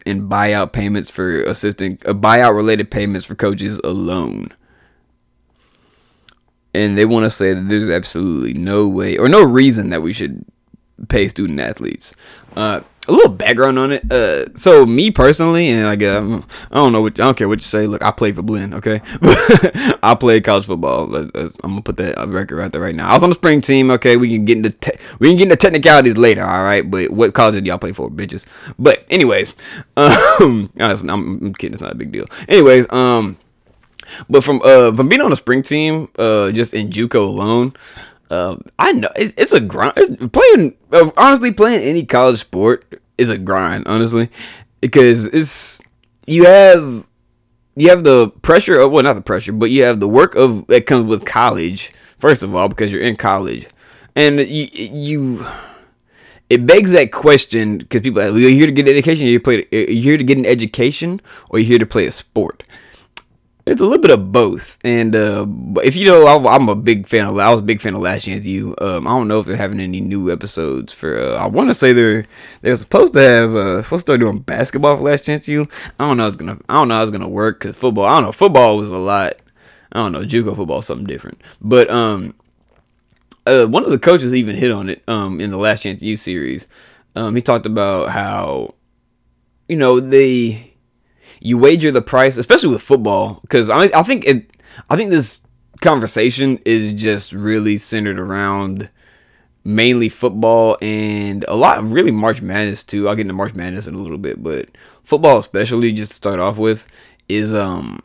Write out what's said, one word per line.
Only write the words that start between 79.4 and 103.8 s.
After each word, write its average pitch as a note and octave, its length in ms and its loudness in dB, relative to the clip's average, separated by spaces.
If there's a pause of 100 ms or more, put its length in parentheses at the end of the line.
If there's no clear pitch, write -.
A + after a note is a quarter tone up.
I - 80 -8
don't G2+ 140 -4
know, C#2+ 80 -10
juco G#2+ 340 -4
football D#2+ 240 -6
is A#2 60 -14
something C2+ 200 -10
different. - 360 -14 (180)
But, A#2+ 300 4
um, G#2+ 460 -4 (1080)
uh, B2+ 200 4
one C#3 180 0
of - 80 -2
the C3+ 80 0
coaches D3 340 2
even A2 220 -2
hit B2 160 -2
on G2 180 -8
it, - 200 -12
um, F#2+ 320 -6
in G2+ 100 -8
the F#2+ 60 -8
Last G#2+ 260 -2
Chance G2 200 -10
U A2 120 -6
series. D#2 520 -10 (500)
Um, A2 180 -6
he A#2+ 60 -4
talked A#2 240 -2
about G2+ 460 -4
how, F2 640 -8 (920)
you E3 80 -6
know, B2+ 240 4
they, B2+ 720 0 (640)
you A#2+ 160 -2
wager D3+ 360 4
the B2+ 100 0
price, C3 340 0
especially G#3+ 340 2
with A2+ 120 -2
football, G#2+ 640 -2
'cause A#2 220 0
I, C3+ 140 2 (120)
I D#3 60 4
think A3+ 240 -2
it, B2+ 320 -2 (320)
I D3+ 60 -2
think G3+ 160 -2
this D3+ 280 -2 (420)
conversation B2+ 840 -2
is G#2+ 280 -2
just G#2 380 -4
really G#2 460 -4
centered G#2 400 -6
around G2 720 -6 (760)
mainly A#2 460 0
football A2+ 720 0
and G#2 640 -6
a - 80 -6
lot C3 220 2
of A2 160 -6
really F3 180 2
March A2+ 300 -2
Madness G2+ 420 -6
too. G2+ 240 -6
I'll G#2 80 -2
get A2 60 -6
into F#2+ 140 -8
March G2+ 180 -8
Madness F2+ 320 -12